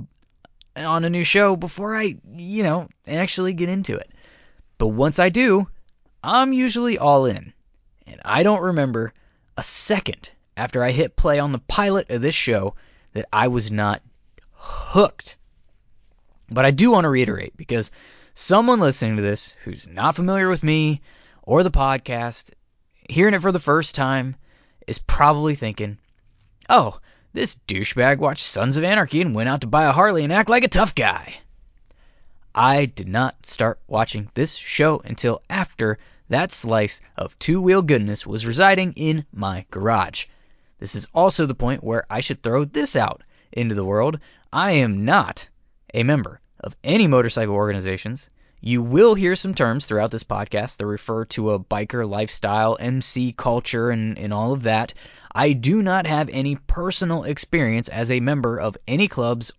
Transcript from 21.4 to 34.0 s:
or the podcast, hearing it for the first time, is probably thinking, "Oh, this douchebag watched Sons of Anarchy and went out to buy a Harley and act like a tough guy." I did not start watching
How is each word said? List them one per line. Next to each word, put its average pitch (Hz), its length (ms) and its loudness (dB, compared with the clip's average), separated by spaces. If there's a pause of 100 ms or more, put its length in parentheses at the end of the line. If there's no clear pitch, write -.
or 143 180 2
the 185 80 2
podcast, 131 840 -2 (560)
hearing 202 280 4
it 170 80 0
for 190 80 2
the 180 80 0
first 151 340 0
time, 131 420 -2 (520)
is - 100 -6
probably 147 560 2
thinking, 104 460 -8 (680)
"Oh, 160 320 4 (320)
this - 360 -4
douchebag 123 500 0
watched 143 240 -2
Sons 120 340 0
of 156 80 0
Anarchy 180 380 0
and 156 140 0
went 110 120 -2
out 139 140 -2
to 120 60 -8
buy 147 180 2
a 143 60 4
Harley 170 320 4
and 147 100 -2
act 214 160 2
like 240 140 4
a 254 40 2
tough 190 280 0
guy." 98 400 -2 (1200)
I 135 300 4
did 101 220 -8
not 123 380 -2
start - 400 -2
watching 107 480 -4